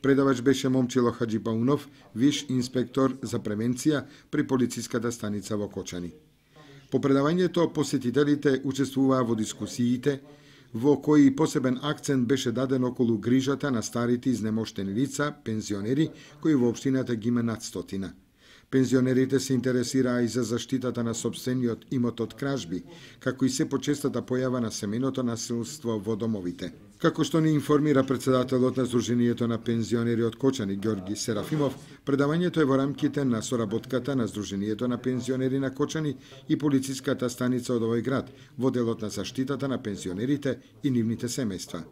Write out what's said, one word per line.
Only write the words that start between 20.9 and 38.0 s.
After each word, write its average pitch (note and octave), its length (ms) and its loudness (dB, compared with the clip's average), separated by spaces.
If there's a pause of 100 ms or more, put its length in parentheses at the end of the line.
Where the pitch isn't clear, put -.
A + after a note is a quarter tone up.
на A#2 120 -2
сопствениот A#2+ 760 -4
имот A#2+ 280 -2
од A2 140 -4
кражби, G2 500 -4 (360)
како C3 260 -2
и B2+ 40 4
се D3+ 200 0
почестата C#3 520 -2
појава B2+ 380 -2
на A2 120 -2
семеното B2+ 520 -2
насилство A#2 760 -4
во G#2+ 160 -2
домовите. F#2+ 580 -4 (240)
Како D#3+ 260 2
што D#3+ 160 2
ни D#3 140 4
информира D3 500 4
председателот B2+ 760 2
на C3 120 2
Сдруженијето A#2+ 580 2
на A2+ 160 0
пензионери A#2 640 0
од A2+ 100 -2
Кочани, A#2 460 0
Ѓорги G2+ 340 -2
Серафимов, C3 640 -2 (320)
предавањето D#3 500 2
е D3+ 60 6
во C3+ 140 4
рамките C#3+ 460 0
на A#2 160 2
соработката A#2+ 760 -2
на A#2+ 120 0
Сдруженијето G#2 600 -4
на B2 80 -2
пензионери B2+ 640 -2
на C3+ 140 -2
Кочани D3 420 -2 (340)
и D#3 80 2
полициската C3+ 720 0
станица B2 460 0
од A2+ 100 0
овој A#2 160 0